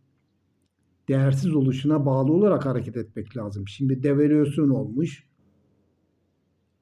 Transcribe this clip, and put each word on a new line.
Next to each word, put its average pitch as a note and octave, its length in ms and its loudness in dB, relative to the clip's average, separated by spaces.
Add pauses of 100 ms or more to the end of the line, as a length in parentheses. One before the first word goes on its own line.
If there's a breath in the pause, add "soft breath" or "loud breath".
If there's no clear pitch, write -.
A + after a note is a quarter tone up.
(1080)
değersiz C3+ 460 0
oluşuna C#3 500 0
bağlı C3+ 280 2
olarak F3+ 320 2
hareket A#2+ 320 -4
etmek A2+ 400 -12
lazım. G2+ 300 -10
Şimdi C3 360 -4
devalüasyon D3 680 2
olmuş, A#2+ 580 -4 (1500)